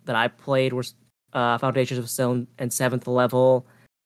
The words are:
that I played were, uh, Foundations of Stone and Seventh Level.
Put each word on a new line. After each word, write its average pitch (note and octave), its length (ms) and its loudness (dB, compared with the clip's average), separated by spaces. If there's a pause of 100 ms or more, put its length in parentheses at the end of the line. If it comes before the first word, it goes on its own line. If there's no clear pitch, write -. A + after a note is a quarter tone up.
that A#2+ 100 -2
I A#2 120 2
played C3 460 -2
were, B2+ 100 -4 (480)
uh, A#2+ 260 0
Foundations C3 400 -2
of A#2 120 -6
Stone B2 380 -2 (100)
and A#2+ 140 -6
Seventh B2+ 360 -2
Level. B2+ 580 2 (380)